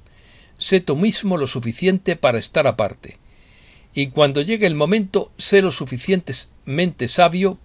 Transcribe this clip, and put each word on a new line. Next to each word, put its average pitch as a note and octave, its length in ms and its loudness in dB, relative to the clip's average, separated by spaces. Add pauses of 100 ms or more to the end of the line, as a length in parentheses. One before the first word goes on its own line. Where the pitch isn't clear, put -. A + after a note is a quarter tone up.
(580)
Sé F#3 220 2
tú D3+ 160 -2
mismo F#3+ 420 0
lo C#3 80 0
suficiente E3 720 -2
para A#2+ 220 2
estar C#3+ 280 0
aparte. G#2 500 -2 (760)
Y C#3 140 -2
cuando D3 340 2
llegue G#3 240 0
el E3 80 0
momento, F#3+ 640 -2
sé G3 240 4
lo F#3 80 0
suficientemente D3+ 1400 -4
sabio F3+ 560 2